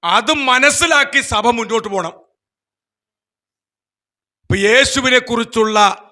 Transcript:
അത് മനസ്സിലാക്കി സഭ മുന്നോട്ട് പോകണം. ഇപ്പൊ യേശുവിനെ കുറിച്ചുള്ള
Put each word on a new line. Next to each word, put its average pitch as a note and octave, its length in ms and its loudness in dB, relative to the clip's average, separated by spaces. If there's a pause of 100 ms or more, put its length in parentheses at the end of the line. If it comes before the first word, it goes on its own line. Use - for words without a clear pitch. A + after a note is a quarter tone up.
(160)
അത് A#3 160 0 (180)
മനസ്സിലാക്കി C#4+ 720 2 (100)
സഭ G#3+ 140 -2 (120)
മുന്നോട്ട് A3+ 320 -4
പോകണം. F3+ 260 -6 (2250)
ഇപ്പൊ - 140 -6 (140)
യേശുവിനെ B3+ 500 2 (100)
കുറിച്ചുള്ള A3 480 -2 (340)